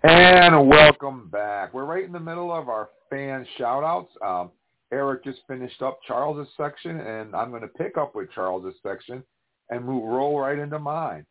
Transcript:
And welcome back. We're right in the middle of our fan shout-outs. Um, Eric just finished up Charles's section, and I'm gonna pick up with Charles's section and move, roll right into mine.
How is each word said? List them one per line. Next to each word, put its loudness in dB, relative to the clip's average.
And 8
welcome 6
back. -6
We're -10
right -8
in -16
the -14
middle -10
of -8
our -8
fan -10
shout-outs. -4
Um, -6
Eric -4
just -14
finished -14
up -8
Charles's -8
section, -10
and -14
I'm -6
gonna -14
pick -10
up -6
with -12
Charles's -8
section -14
and -10
move, -6
roll -4
right -4
into -10
mine. -10